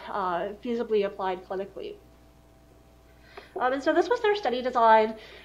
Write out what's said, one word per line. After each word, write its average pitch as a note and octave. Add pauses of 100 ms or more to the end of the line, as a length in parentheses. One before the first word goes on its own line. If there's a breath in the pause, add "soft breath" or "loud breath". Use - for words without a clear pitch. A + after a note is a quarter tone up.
uh, F3+ (140)
feasibly A#3
applied F#3
clinically. - (1600 loud breath)
Um, B3+
and C#4
so D#4+
this E4
was A#4+
their G#4
study B3
design. A3+ (300 loud breath)